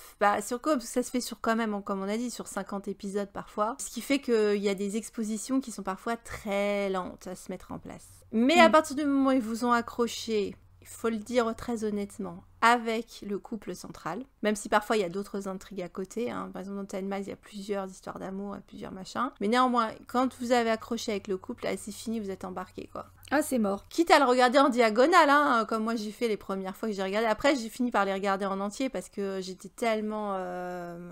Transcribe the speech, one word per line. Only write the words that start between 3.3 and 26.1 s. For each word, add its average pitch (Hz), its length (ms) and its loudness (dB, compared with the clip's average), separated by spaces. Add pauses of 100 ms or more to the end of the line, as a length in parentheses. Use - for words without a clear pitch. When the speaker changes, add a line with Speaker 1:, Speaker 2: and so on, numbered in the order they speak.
Speaker 1:
parfois. 208 460 -4
Ce - 120 -10
qui 226 120 -10
fait 277 180 2
qu'il 214 420 2
y 202 80 0
a 202 60 0
des 196 220 -4
expositions 220 640 -4
qui 233 100 -8
sont 202 120 -10
parfois 196 340 -6
très 202 720 -2
lentes 185 380 -6
à 185 80 -10
se - 160 -12
mettre - 200 -12
en 160 80 -10
place. - 280 -16 (240)
Mais 254 280 6
à 330 100 12
Speaker 2:
Mm. - 20 4
Speaker 1:
partir 311 240 4
du 302 100 0
moment 277 240 4
où 262 40 4
ils 262 80 4
vous 226 240 -4
ont 240 60 2
accroché, 226 840 0 (260)
il - 60 -20
faut - 220 -4
le 226 80 -2
dire 226 380 0
très 226 280 -4
honnêtement, 202 600 -6 (220)
avec 226 640 2
le 202 120 -2
couple 202 360 -10
central, 175 480 -10 (180)
même 214 140 2
si 214 140 -8
parfois 214 260 2
il 214 60 2
y - 40 0
a 175 40 -4
d'autres 196 400 -6
intrigues 190 320 -10
à 175 80 -8
côté, 226 420 -6
hein. 185 220 -8
Par 190 80 -10
exemple, 196 160 -8
dans 196 80 -8
Tenma, 196 340 -6
il 196 80 -8
y 196 40 -10
a 185 40 -12
plusieurs 196 520 -6
histoires 180 320 -14
d'amour 190 360 -8
et - 100 -12
plusieurs - 280 -14
machins. 220 360 -6 (120)
Mais 202 80 2
néanmoins, 247 400 4 (180)
quand 254 320 0
vous 240 140 0
avez 233 160 4
accroché 226 420 -2
avec 202 160 -4
le 190 100 -2
couple, - 280 -10
là, 190 100 -2
c'est 202 160 -10
fini, 220 300 -6
vous 196 100 -8
êtes 190 140 -10
embarqué, 185 460 -12
quoi. - 160 -12 (240)
Speaker 2:
Ah, 294 100 4
c'est 262 180 0
mort. 202 300 0
Speaker 1:
Quitte 339 220 2
à 330 80 12
le 277 60 6
regarder 254 340 6
en 285 100 8
diagonale, 247 600 6
hein, 277 380 6
comme 226 160 -2
moi 226 120 -2
j'ai 214 160 -6